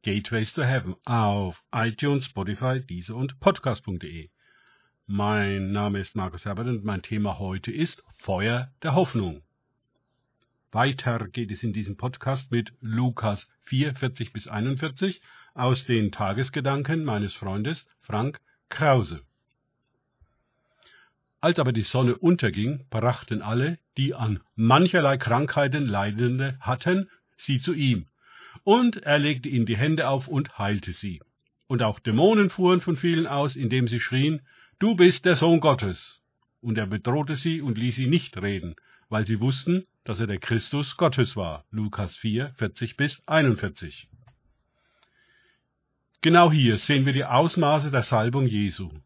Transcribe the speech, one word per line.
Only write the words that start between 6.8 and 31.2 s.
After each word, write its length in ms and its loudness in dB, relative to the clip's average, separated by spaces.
mein 180 -4
Thema 380 -4
heute 320 -6
ist 320 -6
Feuer 520 -2
der 100 0
Hoffnung. 480 0
Weiter 560 0
geht 240 -8
es 140 -8
in 80 -2
diesem 240 -6
Podcast 560 -6
mit 280 -2
Lukas 680 -4
vier, 340 -2
vierzig 360 -6
bis 140 -12
einundvierzig 760 -4
aus 300 0
den 280 0
Tagesgedanken 920 -2
meines 300 -4
Freundes 500 -6
Frank 380 -4
Krause. 540 2
Als 180 2
aber 140 2
die 100 0
Sonne 340 2
unterging, 720 0
brachten 520 -2
alle, 380 -2
die 180 -2
an 240 -4
mancherlei 640 4
Krankheiten 680 0
Leidende 760 -2
hatten, 500 -2
sie 200 0
zu 120 -4
ihm. 340 0
Und 320 6
er 240 2
legte 280 -2
ihnen 160 2
die 120 0
Hände 320 0
auf 180 -2
und 320 -4
heilte 340 -2
sie. 300 -10